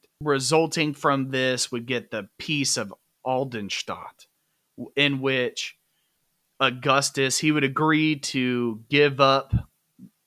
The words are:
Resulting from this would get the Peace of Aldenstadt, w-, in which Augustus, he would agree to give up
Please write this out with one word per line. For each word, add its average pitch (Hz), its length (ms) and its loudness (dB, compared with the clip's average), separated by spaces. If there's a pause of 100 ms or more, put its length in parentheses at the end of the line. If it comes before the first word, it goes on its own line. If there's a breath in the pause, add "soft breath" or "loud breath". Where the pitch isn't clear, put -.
(200)
Resulting 151 720 2
from 135 380 0
this 131 420 -2
would 120 140 -6
get 120 240 -4
the 104 180 -8 (100)
Peace 143 380 -2
of 104 160 -6 (340)
Aldenstadt, 117 1000 -6 (500)
w-, - 200 -14
in 139 240 2
which 131 580 -2 (800)
Augustus, 135 800 2
he 156 140 0
would 147 120 2
agree 156 520 2
to 123 760 -2
give 143 280 4
up 135 360 4 (720)